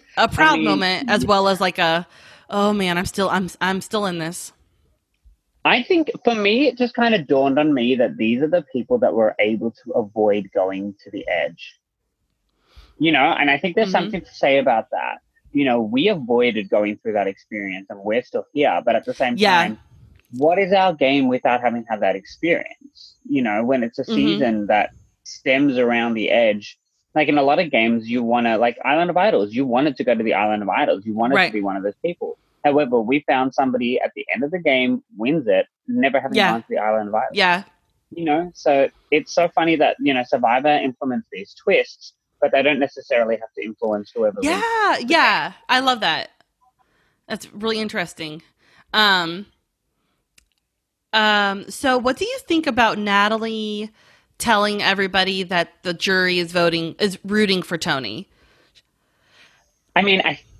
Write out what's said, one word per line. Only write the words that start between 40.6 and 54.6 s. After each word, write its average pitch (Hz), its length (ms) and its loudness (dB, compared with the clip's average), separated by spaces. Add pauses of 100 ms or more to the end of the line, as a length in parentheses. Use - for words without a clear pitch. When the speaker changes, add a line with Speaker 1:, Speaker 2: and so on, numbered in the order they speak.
Speaker 2:
implements 127 600 -2
these 98 220 -14
twists, - 600 -2 (280)
but 139 100 2
they 135 120 2
don't 143 160 2
necessarily 120 580 -2
have 110 160 -12
to - 100 -12
influence 107 520 -6
whoever 107 260 -2
wins. - 100 -4
Speaker 1:
Yeah, 427 540 0
yeah. 226 460 2 (180)
I 254 120 2
love 254 200 0
that. 156 300 -4 (960)
That's - 260 -10
really 220 260 -6
interesting. 170 640 -8 (520)
Um, 190 520 2 (1700)
um, 208 560 2
so 254 280 -2
what 254 200 -2
do 381 80 -4
you 508 140 -8
think 320 280 -2
about 226 300 2
Natalie 214 920 -2 (460)
telling 208 440 0